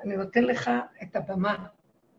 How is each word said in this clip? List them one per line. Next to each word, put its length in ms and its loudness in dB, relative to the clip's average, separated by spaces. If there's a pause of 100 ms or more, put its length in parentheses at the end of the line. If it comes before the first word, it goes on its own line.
אני 140 -2
נותן 260 2
לך 280 2 (320)
את 120 -12
הבמה, 520 0 (520)